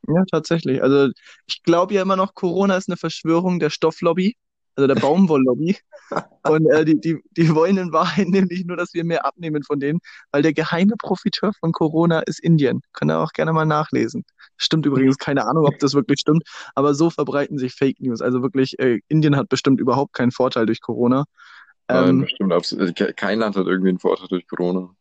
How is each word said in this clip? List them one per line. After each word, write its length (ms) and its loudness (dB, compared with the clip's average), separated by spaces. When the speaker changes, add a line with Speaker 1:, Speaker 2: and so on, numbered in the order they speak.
Speaker 1:
Ja, 220 2
tatsächlich. 520 -2
Also, 280 4
ich 180 -12
glaub 280 2
ja 100 0
immer 140 0
noch, 180 -2
Corona 420 0
ist 120 -6
eine 80 -4
Verschwörung 640 -2
der 100 0
Stofflobby, 680 -2
also 100 2
der 100 2
Baumwolllobby. 800 2
Speaker 2:
<laughs> 380 -10
Speaker 1:
Und, 240 4
äh, 140 4
die, 140 4
die, 180 -4
die 180 4
wollen 240 2
in 140 -6
Wahrheit 360 0
<laughs> 0 -
nämlich 360 0
nur, 120 -6
dass 180 -6
wir 100 -4
mehr 220 -2
abnehmen 360 -4
von 180 -4
denen, 200 -2
weil 100 2
der 120 2
geheime 440 0
Profiteur 600 -4
von 120 -2
Corona 480 0
ist 200 -8
Indien. 400 2
Könnt 160 -2
ihr 100 0
auch 120 -4
gerne 200 -2
mal 140 0
nachlesen. 580 -2
Stimmt 300 -2
übrigens, 320 2
keine 280 -2
Ahnung, 200 2
ob 140 2
das 140 0
wirklich 260 0
stimmt, 240 2
aber 200 2
so 160 2
verbreiten 480 -4
sich 160 -6
Fake 260 -2
News. 220 -4
Also 200 0
wirklich, 360 -2
äh, 300 0
Indien 280 2
hat 140 -2
bestimmt 300 2
überhaupt 340 0
keinen 180 0
Vorteil 340 0
durch 140 -2
Corona. 440 0
Speaker 2:
Nein, 200 2
Speaker 1:
Ähm, 100 4
Speaker 2:
bestimmt 320 -2
abs-, 200 0
äh, 200 -2
ke-, 220 -2
kein 260 -4
Land 160 -2
hat 100 -2
irgendwie 240 0
einen 80 -2
Vorteil 300 -2
durch 200 -6
Corona. 520 -6